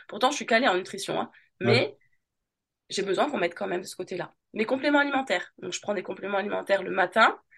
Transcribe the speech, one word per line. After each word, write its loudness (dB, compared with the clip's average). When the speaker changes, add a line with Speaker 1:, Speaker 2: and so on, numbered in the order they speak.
Speaker 1:
Pourtant, 2
je -4
suis -6
calée 4
en 4
nutrition, -4
hein. -4
Speaker 2:
Ouais. 0
Speaker 1:
Mais 2
j'ai -2
besoin 0
qu'on -4
m'aide 0
quand -6
même -4
de -14
ce -16
côté-là. -10
Mes -2
compléments 2
alimentaires. -2
Donc, -8
je -8
prends -4
des -4
compléments -6
alimentaires 0
le -6
matin, 4